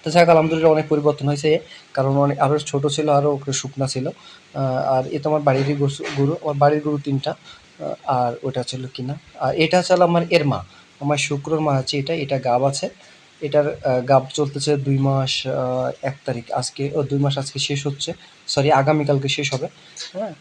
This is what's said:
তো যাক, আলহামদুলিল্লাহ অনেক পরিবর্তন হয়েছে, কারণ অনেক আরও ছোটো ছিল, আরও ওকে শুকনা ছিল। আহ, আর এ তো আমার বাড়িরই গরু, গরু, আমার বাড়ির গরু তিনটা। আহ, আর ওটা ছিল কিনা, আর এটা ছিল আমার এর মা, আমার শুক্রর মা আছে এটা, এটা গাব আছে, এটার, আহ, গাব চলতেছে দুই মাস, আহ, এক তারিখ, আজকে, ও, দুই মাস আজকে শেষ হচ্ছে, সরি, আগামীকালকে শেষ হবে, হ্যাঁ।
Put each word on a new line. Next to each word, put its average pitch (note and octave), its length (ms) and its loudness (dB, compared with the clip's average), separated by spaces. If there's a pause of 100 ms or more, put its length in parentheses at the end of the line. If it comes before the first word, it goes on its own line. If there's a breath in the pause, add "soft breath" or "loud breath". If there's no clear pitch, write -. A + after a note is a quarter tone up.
তো D#3 80 -4
যাক, E3+ 180 6
আলহামদুলিল্লাহ D#3+ 420 6
অনেক D#3 180 4
পরিবর্তন D3 380 2
হয়েছে, D3+ 320 2 (340 loud breath)
কারণ C3+ 240 2
অনেক C#3+ 220 2
আরও C#3+ 200 2
ছোটো D3 300 -2
ছিল, D3+ 200 -2
আরও C#3+ 240 4
ওকে C#3 200 -6
শুকনা C3+ 340 -4
ছিল। C3 200 -4
আহ, F3 60 -8 (760 loud breath)
আর C3 200 2
এ D3 120 -6
তো D3+ 100 -4
আমার D3+ 120 2
বাড়িরই C#3 340 2
গরু, C#3+ 280 -2 (140)
গরু, C#3 240 2
আমার D3+ 140 -4
বাড়ির D3 260 4
গরু D3 160 -2
তিনটা। C#3+ 340 -4
আহ, - 640 -12 (100)
আর B2 280 0 (100)
ওটা C3 200 -4
ছিল B2+ 300 -10
কিনা, C3 220 -8 (240)
আর C3 160 -2
এটা E3 260 2
ছিল F3+ 200 2
আমার E3+ 280 4
এর D#3+ 160 4
মা, G#2 180 0 (360 loud breath)
আমার C#3+ 180 0
শুক্রর D3 420 -4
মা D3+ 160 0
আছে C3+ 240 -2
এটা, D3+ 140 -4
এটা C#3+ 240 -4
গাব B2 260 2
আছে, C#3 260 -2 (520 loud breath)
এটার, D3 260 2
আহ, C3 320 -2
গাব C3 340 4
চলতেছে C#3+ 440 -2
দুই C3+ 200 0
মাস, C3+ 500 0
আহ, B2+ 440 -2 (100)
এক C3+ 240 -6
তারিখ, A#2+ 260 -6
আজকে, C#3 440 -6
ও, D3+ 80 0
দুই C#3 160 -2
মাস C#3+ 180 0
আজকে C#3 220 -8
শেষ C#3+ 280 -4
হচ্ছে, C#3+ 260 -6 (340 loud breath)
সরি, D3 240 2
আগামীকালকে C#3+ 560 2
শেষ C#3 260 -4
হবে, C3+ 140 -6 (460 loud breath)
হ্যাঁ। F#3+ 280 -8